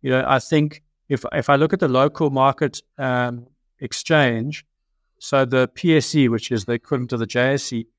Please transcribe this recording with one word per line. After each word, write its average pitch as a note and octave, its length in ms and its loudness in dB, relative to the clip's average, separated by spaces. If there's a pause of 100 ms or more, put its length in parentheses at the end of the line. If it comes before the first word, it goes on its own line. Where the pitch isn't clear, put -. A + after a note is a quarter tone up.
You C3 80 -4
know, C3 160 2
I C3 140 2
think D3+ 420 -2 (260)
if, - 240 -2
if - 160 -2
I C#3+ 60 6
look D3+ 180 2
at F#3+ 60 -2
the F3 80 0
local C#3 440 2
market, C3+ 520 0 (160)
um, B2 480 -4 (320)
exchange, C3+ 840 0 (560)
so C3+ 240 0
the B2+ 300 2
P D#3+ 220 2
S - 200 0
E, C3+ 120 4
which A2+ 220 -2
is A2 140 -2
the A#2+ 80 -4
equivalent B2 400 -4
of A#2+ 80 -4
the A2+ 60 -4
J B2+ 280 0
S - 180 -6
E A2+ 140 -6 (120)